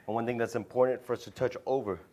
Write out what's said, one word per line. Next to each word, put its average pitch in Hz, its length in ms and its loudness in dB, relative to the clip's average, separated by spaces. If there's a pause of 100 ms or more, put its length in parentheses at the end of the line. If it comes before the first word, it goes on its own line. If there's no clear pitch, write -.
And 107 80 -2
one 117 100 0
thing 120 120 0
that's 117 180 0
important 123 480 2
for 120 100 -4
us - 120 -4
to 104 60 -14
touch 123 340 -2
over 107 340 0 (140)